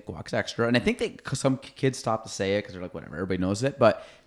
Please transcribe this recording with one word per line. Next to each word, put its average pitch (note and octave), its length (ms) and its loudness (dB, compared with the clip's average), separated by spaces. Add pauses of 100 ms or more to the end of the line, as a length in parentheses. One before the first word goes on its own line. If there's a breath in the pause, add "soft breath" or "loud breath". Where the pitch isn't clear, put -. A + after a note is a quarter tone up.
guac's - 260 -10
extra. A#2 340 0
And A#2+ 100 6
I - 20 2
think A3 200 2
they, A#3 100 0
'cause - 300 -8
some C3+ 180 2
k-, - 180 -14
kids C3 240 0
stop A2+ 240 -2
to - 60 -14
say G2 260 0
it G#2+ 80 0
'cause F#2+ 100 -14
they're F2+ 80 -12
like, F2+ 120 -10
"Whatever, - 220 -12
everybody F#2 240 -2
knows G2 220 0
it." C#3 160 -2
But - 300 6 (200 loud breath)